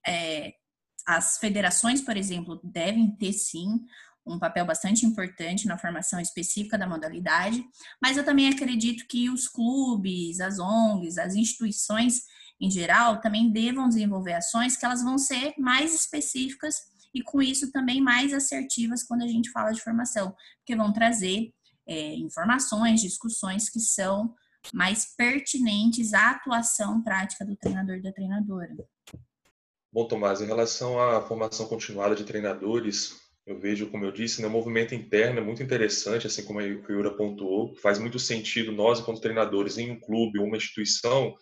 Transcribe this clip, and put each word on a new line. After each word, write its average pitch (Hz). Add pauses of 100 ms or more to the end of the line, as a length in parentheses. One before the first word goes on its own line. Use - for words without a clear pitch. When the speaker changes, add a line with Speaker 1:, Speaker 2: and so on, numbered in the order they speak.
Speaker 1:
é, 165 (540)
as 170
federações, 208
por 247
exemplo, 175
devem 196
ter, 196
sim, 190 (440)
um 170
papel 175
bastante 190
importante 185
na 180
formação 175
específica 202
da 190
modalidade, 175 (340)
mas 262
eu 285
também 277
acredito 247
que 240
os 254
clubes, 196
as 190
ongs, 190
as 180
instituições 226 (360)
em 190
geral, 196
também 226
devam 240
desenvolver 202
ações 233
que -
elas 247
vão 254
ser 269
mais 277
específicas 269 (380)
e, 254
com 277
isso, 269
também 262
mais 262
assertivas 269
quando 240
a 240
gente 233
fala 220
de 226
formação, 226 (220)
porque -
vão 214
trazer, 220 (340)
é, 156
informações, 220
discussões 196
que 233
são 202 (380)
mais 190
pertinentes 233
à 214
atuação 226
prática 196
do 202
treinador 190
e 185
da 190
treinadora. 190 (1160)
Speaker 2:
Bom, 113
Tomás, 101
em 107
relação 117
à 117
formação 110
continuada 104
de 104
treinadores, 104 (300)
eu 95
vejo, 104
como 104
eu 98
disse, 113
né, 107
um 107
movimento 113
interno 117
é 110
muito 117
interessante, 113
assim -
como 104
a 104
Yura 101
pontuou, 101
faz 101
muito 120
sentido 113
nós, 110
enquanto 110
treinadores 101
em 120
um 120
clube 107
ou 101
uma 107
instituição, 110